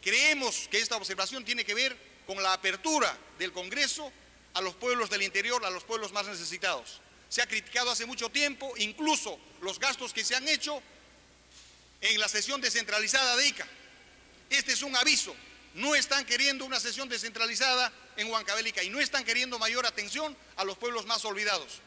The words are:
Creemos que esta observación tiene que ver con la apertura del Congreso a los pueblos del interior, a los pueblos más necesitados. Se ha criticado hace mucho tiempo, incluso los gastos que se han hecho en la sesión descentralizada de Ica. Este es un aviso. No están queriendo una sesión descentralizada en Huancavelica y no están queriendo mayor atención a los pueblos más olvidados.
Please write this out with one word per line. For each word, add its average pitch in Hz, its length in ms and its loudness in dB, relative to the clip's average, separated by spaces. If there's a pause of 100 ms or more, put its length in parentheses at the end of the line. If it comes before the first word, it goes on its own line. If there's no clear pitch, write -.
Creemos 262 640 4
que 202 120 2
esta 226 160 -2
observación 196 480 -4
tiene 233 200 -2
que 208 100 -2
ver 254 220 0 (300)
con 196 160 -4
la 190 100 4
apertura 190 640 2 (220)
del 180 140 -4
Congreso 254 600 -4 (400)
a 180 80 -2
los 185 140 -4
pueblos 240 340 0
del 202 140 0
interior, 208 420 0
a 190 60 0
los 180 140 -6
pueblos 220 280 -6
más 202 140 -2
necesitados. 170 760 -4 (280)
Se - 120 -2
ha 240 60 4
criticado 233 460 0
hace 226 120 -2
mucho 233 260 -6
tiempo, 277 480 0
incluso 214 600 0 (240)
los 185 160 -6
gastos 262 340 -2
que 220 120 -2
se 247 100 0
han 262 140 0
hecho 294 340 0 (1160)
en 214 180 4
la 214 100 2
sesión 240 320 -2
descentralizada 233 760 2
de 269 100 4
Ica. 208 220 -2 (800)
Este 269 220 2
es 233 100 0
un 277 140 -2
aviso. - 400 2 (380)
No 269 200 2
están 277 320 4
queriendo 262 380 2
una 262 160 -2
sesión 240 280 -4
descentralizada 233 840 0 (240)
en 214 120 -2
Huancavelica 220 540 0
y 185 80 -2
no 240 80 -4
están 277 260 0
queriendo 247 360 0
mayor 240 260 2
atención 247 500 -4 (200)
a 190 80 0
los 196 120 -4
pueblos 233 300 -4
más 226 180 0
olvidados. 202 640 -2